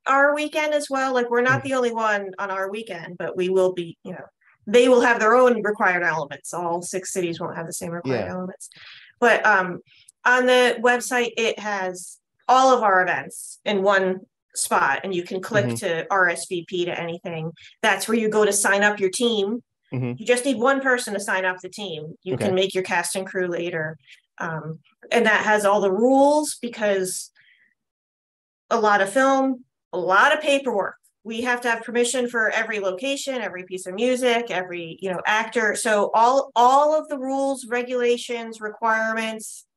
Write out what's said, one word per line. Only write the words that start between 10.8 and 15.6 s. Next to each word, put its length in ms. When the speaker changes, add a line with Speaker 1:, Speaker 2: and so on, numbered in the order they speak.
Speaker 1:
website, 560
it 220
has 600
all 280
of 80
our 200
events 600
in 180
one 380
spot, 480
and 100
you 100
can 180
click 240